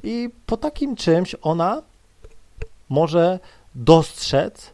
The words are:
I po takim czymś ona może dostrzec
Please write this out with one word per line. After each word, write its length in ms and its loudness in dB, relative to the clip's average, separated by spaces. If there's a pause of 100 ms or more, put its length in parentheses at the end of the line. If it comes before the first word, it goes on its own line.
I 280 -6 (160)
po 100 -2
takim 400 -6
czymś 460 0
ona 400 -2 (1040)
może 500 2 (360)
dostrzec 1000 2